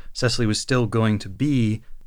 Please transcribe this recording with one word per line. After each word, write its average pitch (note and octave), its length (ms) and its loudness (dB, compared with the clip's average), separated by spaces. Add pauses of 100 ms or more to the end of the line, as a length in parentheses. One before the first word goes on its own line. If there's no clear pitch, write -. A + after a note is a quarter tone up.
(120)
Cecily A#2+ 340 0
was G#2+ 140 0
still B2 260 2
going A2 320 2
to G#2 100 -8
be A2 540 0 (240)